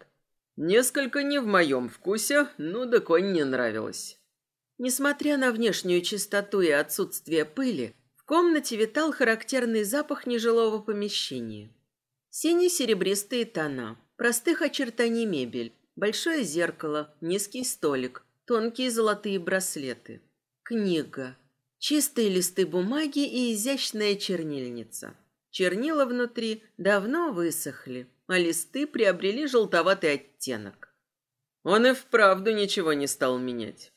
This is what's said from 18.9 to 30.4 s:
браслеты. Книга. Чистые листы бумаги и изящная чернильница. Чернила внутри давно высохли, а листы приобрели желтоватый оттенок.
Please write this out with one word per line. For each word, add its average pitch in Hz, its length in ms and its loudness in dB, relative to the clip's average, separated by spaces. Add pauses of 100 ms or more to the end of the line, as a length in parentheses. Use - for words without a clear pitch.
браслеты. 160 840 -4 (420)
Книга. 160 720 -2 (420)
Чистые 277 520 0
листы 180 360 2
бумаги 269 640 0
и 233 260 -2
изящная 214 640 -2
чернильница. 143 1000 -6 (360)
Чернила 254 560 0
внутри 240 580 -4 (140)
давно 208 560 2
высохли, 143 720 -4 (200)
а 185 100 0
листы 175 500 -2
приобрели 202 580 0
желтоватый 185 680 2
оттенок. - 800 -8 (720)